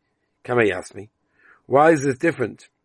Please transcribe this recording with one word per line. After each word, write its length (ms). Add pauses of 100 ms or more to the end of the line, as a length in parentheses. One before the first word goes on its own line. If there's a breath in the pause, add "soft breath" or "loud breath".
(440)
kamei 260
asmi. 380 (580 soft breath)
Why 260
is 100
this 160
different? 500 (160)